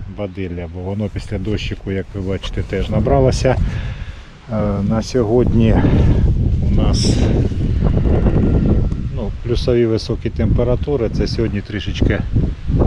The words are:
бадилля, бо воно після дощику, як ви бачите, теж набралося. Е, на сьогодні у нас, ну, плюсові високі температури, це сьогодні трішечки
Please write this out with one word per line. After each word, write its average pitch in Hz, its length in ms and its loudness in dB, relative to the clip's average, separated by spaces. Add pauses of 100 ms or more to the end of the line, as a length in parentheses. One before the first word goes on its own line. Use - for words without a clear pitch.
(180)
бадилля, 90 560 -8
бо 90 60 -10
воно 98 340 -4
після 101 240 -8
дощику, 101 540 -4
як 95 140 -4 (100)
ви 98 60 -6
бачите, 95 400 -4
теж 95 280 -4
набралося. 127 680 2 (960)
Е, 107 40 -4 (340)
на 110 120 0
сьогодні 117 720 2 (960)
у - 40 2
нас, - 420 2 (2000)
ну, 107 160 -4 (120)
плюсові 120 420 2
високі 113 440 -2
температури, 120 800 0
це 104 180 0
сьогодні 101 340 -2
трішечки - 580 -2 (680)